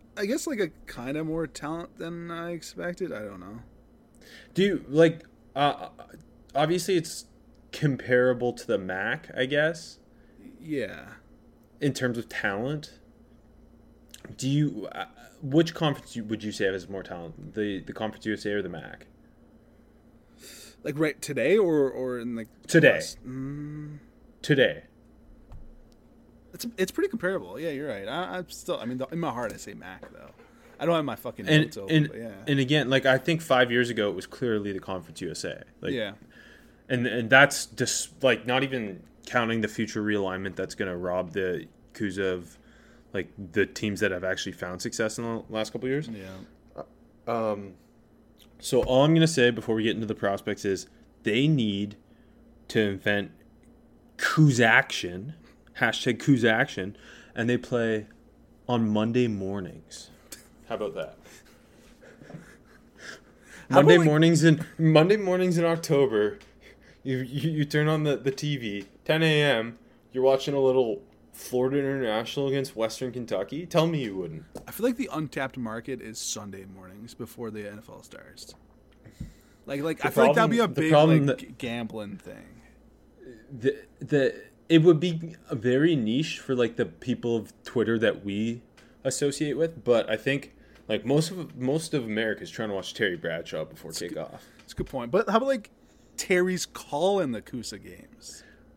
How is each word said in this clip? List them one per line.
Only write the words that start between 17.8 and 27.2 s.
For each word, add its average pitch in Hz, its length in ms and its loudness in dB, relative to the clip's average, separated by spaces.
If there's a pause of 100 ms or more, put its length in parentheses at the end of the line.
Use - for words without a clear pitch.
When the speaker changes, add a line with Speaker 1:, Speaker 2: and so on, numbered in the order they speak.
Speaker 2:
the - 120 -12
Conference 107 340 -8
U 107 80 -2
S 98 120 -8
A 104 60 -2
or 104 100 -2
the 92 60 -8
mac? 80 380 -14 (1800)
Speaker 1:
Like, 143 160 -4
right 151 220 0
today 147 360 2
or, 156 340 4
or 127 280 -4
in, 117 180 -6
like, 110 120 -10 (180)
Speaker 2:
Today. 147 280 8
Speaker 1:
last, - 320 -8
mm. 147 720 -10 (440)
Speaker 2:
Today. 107 420 4 (1700)
Speaker 1:
It's, 202 140 -12 (120)
it's 190 140 -2
pretty 381 160 -2
comparable. 165 500 -6